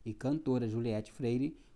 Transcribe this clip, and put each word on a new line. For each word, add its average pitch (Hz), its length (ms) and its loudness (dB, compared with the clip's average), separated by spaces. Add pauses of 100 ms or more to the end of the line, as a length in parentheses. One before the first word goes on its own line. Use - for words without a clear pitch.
e 110 80 -4
cantora 127 540 0
Juliette 110 460 0
Freire 127 420 0 (200)